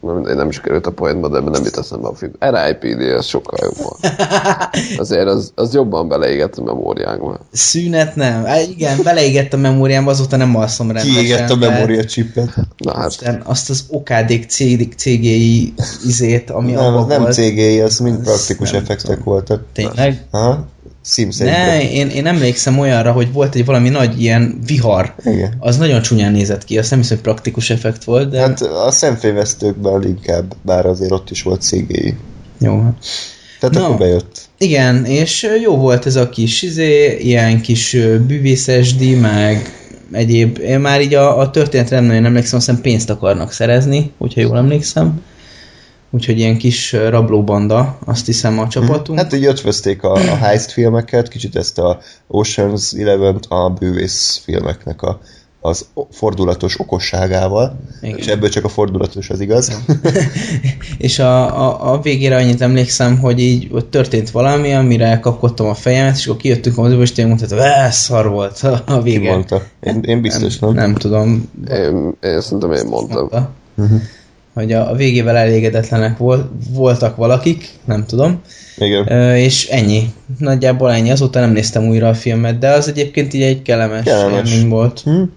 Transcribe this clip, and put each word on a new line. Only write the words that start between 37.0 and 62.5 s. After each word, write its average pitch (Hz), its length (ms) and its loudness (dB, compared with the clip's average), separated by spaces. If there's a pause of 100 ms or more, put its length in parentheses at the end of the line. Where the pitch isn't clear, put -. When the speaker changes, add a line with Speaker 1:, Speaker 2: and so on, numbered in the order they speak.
Speaker 2:
ilyen 113 420 2
kis, 117 320 -2
ö, 113 320 4
bűvészesdi, 131 880 2
meg 107 560 2 (400)
egyéb. 117 460 2
Én 127 220 0
már 143 220 2
így 143 120 2
a, 139 260 4
a 135 100 2
történetre 139 500 2
nem 120 60 4
nagyon 113 200 4
emlékszem, 120 340 2
azt 123 80 0
hiszem 117 140 0
pénzt 113 280 0
akarnak 98 420 -2
szerezni, 135 680 2
hogyha 123 240 -2
jól 117 160 2
emlékszem. 151 640 0 (880)
Úgyhogy 117 300 0
ilyen 113 180 2
kis, 120 360 -2
ö, 110 160 2
rablóbanda, 110 960 2
azt 113 200 -4
hiszem, 110 340 0
a - 20 -2
Speaker 3:
Mhm. 110 80 -2
Speaker 2:
csapatunk. 151 500 0
Speaker 3:
Hát 180 140 -2
így 139 120 0
ötvözték 98 580 0
a, 92 100 2
a 95 220 2
heist 107 360 0
filmeket, 117 560 0
kicsit 117 280 -10
ezt - 240 -6
a 87 200 0 (320)
Ocean's 101 680 -2
Eleven-t 98 500 0
a 90 200 0 (100)
bűvész 90 640 -4
filmeknek - 580 -6
a, - 180 -6 (420)
az 85 320 -4
o-, 147 80 -8 (100)
fordulatos 92 680 -2
okosságával, 92 1000 -2 (220)
Speaker 2:
Igen. 110 160 -10
Speaker 3:
és - 100 -8
ebből 104 220 0
csak 104 140 -4
a 104 40 -2
fordulatos 98 600 -4
az 95 100 -6
igaz. 101 300 0
Speaker 2:
Ja. 120 260 -2 (540)
<laughs> - 480 -6
És 127 220 -2
a, 127 480 2
a, 127 260 -2
a 143 80 -2
végére 135 340 0
annyit 123 260 2